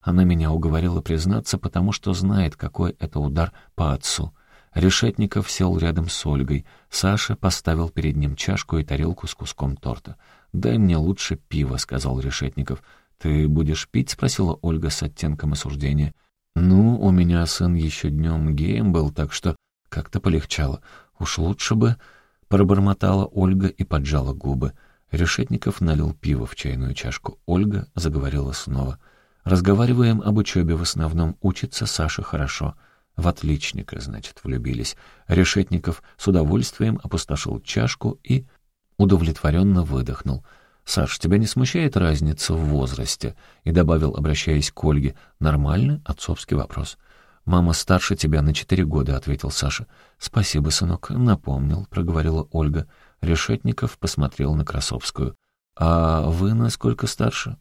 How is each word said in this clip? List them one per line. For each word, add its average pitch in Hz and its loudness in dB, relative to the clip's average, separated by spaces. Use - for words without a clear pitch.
«Она 92 4
меня 82 4
уговорила 82 0
признаться, 90 -2
потому 95 0
что - -2
знает, 92 0
какой - -4
это 73 -6
удар 73 -2
по 76 0
отцу». - -6
Решетников 101 0
сел 90 0
рядом 82 0
с - -8
Ольгой. 71 0
Саша - 0
поставил 82 0
перед 76 -2
ним 73 0
чашку - -2
и 76 -2
тарелку 76 -4
с - -10
куском - -6
торта. - -10
«Дай 113 0
мне 90 4
лучше 82 -2
пиво», — 67 -4
сказал 65 -4
Решетников. 67 -6
«Ты 76 2
будешь 76 0
пить?» — - 0
спросила - 0
Ольга 82 0
с - -6
оттенком 73 -4
осуждения. 71 -2
«Ну, 95 6
у 101 4
меня 87 4
сын 87 0
еще 80 -2
днем 78 0
геем 98 2
был, 78 2
так 76 -4
что - -2
как-то - -6
полегчало. 78 -2
Уж - -4
лучше 92 0
бы», — 113 4
пробормотала 98 4
Ольга 95 2
и - -2
поджала 69 0
губы. 67 -2
Решетников - -2
налил 76 2
пиво 62 -2
в - -14
чайную 64 -4
чашку. - -10
Ольга 98 0
заговорила 69 -2
снова. 67 -6
«Разговариваем 110 4
об 104 0
учебе 101 2
в 80 -2
основном. 80 0
Учится - -4
Саша - -4
хорошо». 71 -4
«В 85 0
отличника, - -4
значит, - -14
влюбились». 62 -6
Решетников 87 2
с - -8
удовольствием 95 2
опустошил - -6
чашку - -4
и 127 0
удовлетворенно 90 4
выдохнул. 65 -4
«Саш, - -2
тебя 90 2
не 110 2
смущает 139 0
разница 78 0
в 78 0
возрасте?» 67 -2
И 82 -2
добавил, 78 4
обращаясь 73 0
к - -12
Ольге: 71 2
«Нормальный 78 2
отцовский - -6
вопрос». - -6
«Мама 87 4
старше - 0
тебя 76 2
на 76 2
четыре 92 0
года», — 71 0
ответил 67 -4
Саша. - -4
«Спасибо, 78 -2
сынок, 85 -2
напомнил», — 85 0
проговорила 80 -2
Ольга. 76 0
Решетников - -2
посмотрел 71 -2
на 78 0
Красовскую. - -6
«А 82 2
вы 92 2
насколько 117 0
старше?» - -4